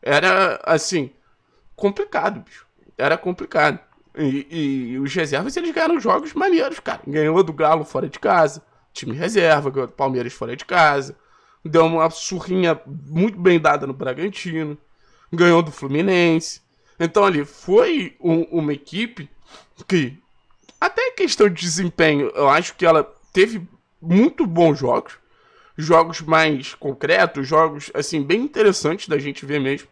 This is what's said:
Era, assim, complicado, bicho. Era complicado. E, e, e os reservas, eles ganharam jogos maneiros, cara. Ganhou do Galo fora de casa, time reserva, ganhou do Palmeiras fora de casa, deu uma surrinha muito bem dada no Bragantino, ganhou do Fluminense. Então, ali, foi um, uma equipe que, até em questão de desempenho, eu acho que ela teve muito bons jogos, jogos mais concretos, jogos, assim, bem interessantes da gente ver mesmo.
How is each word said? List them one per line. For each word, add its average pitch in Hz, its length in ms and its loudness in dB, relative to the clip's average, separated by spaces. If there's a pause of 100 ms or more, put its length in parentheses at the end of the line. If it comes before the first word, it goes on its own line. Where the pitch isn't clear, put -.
Era, 180 600 0
assim, 156 480 -2 (640)
complicado, 202 640 -4
bicho. - 260 -20 (300)
Era 139 200 0
complicado. 160 640 -2 (340)
E, 139 340 -2
e, 139 420 -4
e 127 100 -6
os 139 120 -6
reservas, 165 440 -4
eles 339 180 -6
ganharam 330 240 0
jogos 269 360 -2
maneiros, 330 440 0
cara. - 260 -8
Ganhou 156 380 0
do 165 100 0
Galo 156 320 2
fora - 240 -6
de - 120 -14
casa, 160 420 2 (300)
time - 240 -10
reserva, 160 540 2
ganhou 131 180 -4
do - 60 -18
Palmeiras 127 400 -4
fora 110 200 -10
de - 100 -14
casa, 143 520 2 (480)
deu 165 220 4
uma 165 240 2
surrinha 180 760 -2
muito 165 520 -2
bem 175 200 4
dada 147 280 0
no 135 80 -8
Bragantino, 156 840 -8 (560)
ganhou 170 300 4
do 156 100 -6
Fluminense. 165 880 0 (400)
Então, 170 240 2
ali, 165 200 2
foi 220 760 0
um, 165 220 0
uma 160 300 -4
equipe 170 560 -8 (600)
que, 147 280 0 (640)
até 370 280 -2
em 508 80 -8
questão 262 320 2
de 170 120 -4
desempenho, 160 760 0
eu 143 120 4
acho 156 280 2
que 180 100 0
ela 160 160 6 (300)
teve 196 340 2 (340)
muito 220 460 2
bons 165 320 2
jogos, 123 360 -2 (640)
jogos 165 440 2
mais 156 540 0
concretos, 147 720 -2
jogos, 156 460 0
assim, - 280 -4
bem 175 200 0
interessantes 202 680 0
da 151 100 -2
gente 139 260 -10
ver 143 140 -4
mesmo. 139 340 -4